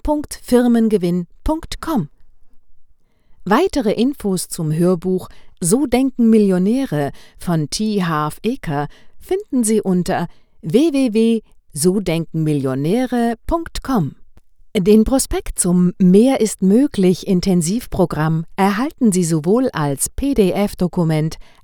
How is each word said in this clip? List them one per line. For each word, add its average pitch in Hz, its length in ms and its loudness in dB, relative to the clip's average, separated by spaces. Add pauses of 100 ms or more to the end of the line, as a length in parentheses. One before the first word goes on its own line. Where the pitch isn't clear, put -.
punkt - 400 -4
firmengewinn 220 840 2 (180)
punkt - 380 -6
com. 240 260 -4 (1400)
Weitere 226 480 0
Infos 214 560 -2
zum 156 240 -4
Hörbuch 180 560 0 (320)
So 208 240 2
denken 247 460 2
Millionäre 202 800 2 (260)
von 160 320 -2
T. 214 340 -2
Harv 151 400 -2
Eker 147 460 -4 (300)
finden 359 440 -4
Sie 214 200 2
unter 175 440 -2 (360)
w 277 320 2
w 262 180 0
w 226 300 2 (280)
so 180 300 0
denken 160 440 -4
millionäre 160 880 -2 (120)
punkt - 360 -6
com. 196 320 -2 (600)
Den 214 280 4
Prospekt - 560 -2
zum 180 400 2
Mehr 208 420 6
ist - 220 -2
möglich 196 640 2
Intensivprogramm 175 1200 0 (100)
erhalten 208 540 0
Sie 180 140 0
sowohl 170 460 0
als 143 400 -4
P-D-F-Dokument 180 1300 0 (260)